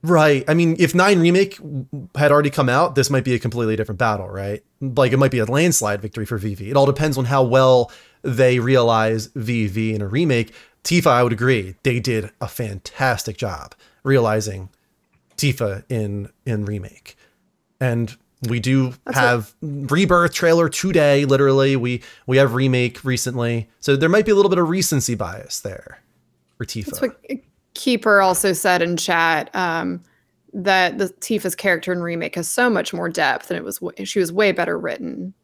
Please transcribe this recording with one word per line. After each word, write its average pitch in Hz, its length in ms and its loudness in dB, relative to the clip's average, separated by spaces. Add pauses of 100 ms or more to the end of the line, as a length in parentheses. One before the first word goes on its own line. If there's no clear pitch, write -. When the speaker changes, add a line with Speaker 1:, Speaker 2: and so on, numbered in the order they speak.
Speaker 1:
Right. 151 460 4
I 156 60 2
mean, 165 240 2
if 170 160 2
nine 185 260 4
Remake 180 380 2
w-, 143 280 -10 (280)
had 147 180 4
already 147 180 4
come 131 200 0
out, 147 240 2
this 135 160 2
might 131 140 0
be 127 100 0
a 120 40 0
completely 110 380 -2
different 104 220 -6
battle, 104 320 -2
right? 98 320 -8 (180)
Like, 131 320 0
it 131 60 2
might 135 140 2
be 127 80 -2
a 110 40 2
landslide 117 560 0
victory 107 240 -8
for 107 140 -6
Vivi. 98 320 -8
It 135 60 0
all 139 100 4
depends 139 320 0
on 131 80 -2
how 135 160 2
well 127 480 4 (320)
they 127 380 2
realize 113 760 2
Vivi 110 600 -2
in 107 60 -4
a 104 80 -4
remake. 123 460 0 (300)
Tifa, 170 240 2
I 123 140 6
would 120 100 2
agree, 110 500 0
they 120 180 0
did 110 300 -4 (100)
a 113 80 -6
fantastic 110 880 -4
job 90 380 -10 (300)
realizing 107 680 0 (640)
Tifa 107 520 -2
in, 104 420 -6 (160)
in 107 180 -4
Remake. 101 520 -10 (640)
And 117 360 -2 (260)
we 120 180 -4
do 127 320 0 (120)
Speaker 2:
That's 247 140 -4
Speaker 1:
have 123 420 0
Speaker 2:
what 143 300 -8
Speaker 1:
Rebirth 175 420 2
trailer 165 360 2
today, 147 560 2
literally. 135 520 4
We, 123 260 -2 (240)
we 127 100 2
have 135 180 4
Remake 127 500 0
recently. 120 640 -4 (120)
So 139 160 2
there 156 120 2
might 208 180 4
be 220 40 2
a 214 60 6
little 196 120 4
bit 180 100 2
of 170 100 2
recency 156 480 -2
bias 95 440 -10
there - 400 -14 (560)
for - 80 -8
Tifa. 107 220 -10
Speaker 2:
That's - 140 -10
what 233 200 -6 (540)
Keeper 220 460 2
also 190 320 2
said 180 300 0
in 170 140 -2
chat, 165 600 -2
um, 175 460 -4 (500)
that 185 460 0
the 190 100 -2 (120)
Tifa's 190 360 -4
character 180 360 -2
in 175 80 -4
Remake 170 360 -6
has 170 120 -6
so 247 220 0
much 190 240 -2
more 175 140 -4
depth, 151 420 -2
and 175 80 -6
it 165 60 -12
was - 160 -10
w-, 180 240 -10
she 196 160 -4
was 165 120 -2
way 196 200 2
better 175 260 -4
written. - 640 -10